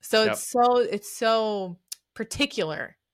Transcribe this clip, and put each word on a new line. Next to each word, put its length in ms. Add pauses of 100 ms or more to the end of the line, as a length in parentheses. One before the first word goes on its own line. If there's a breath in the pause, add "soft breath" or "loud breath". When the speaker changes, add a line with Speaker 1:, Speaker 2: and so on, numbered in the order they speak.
Speaker 1:
So 220
Speaker 2:
Yep. 200
Speaker 1:
it's 80
so, 280
it's 320
so 680 (360)
particular 800 (160)